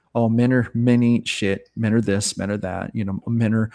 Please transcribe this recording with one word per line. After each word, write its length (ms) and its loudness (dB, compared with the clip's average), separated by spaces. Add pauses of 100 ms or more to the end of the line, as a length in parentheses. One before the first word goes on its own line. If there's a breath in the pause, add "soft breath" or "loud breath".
(140)
"Oh, 140 2
men 240 2
are, 220 0
men 280 4
eat 240 2
shit. 480 -4
Men 200 0
are 80 2
this, 340 -2
men 140 -4
are 80 -2
that. 360 -8
You 120 -4
know, 200 -6
men 280 0
are, 200 0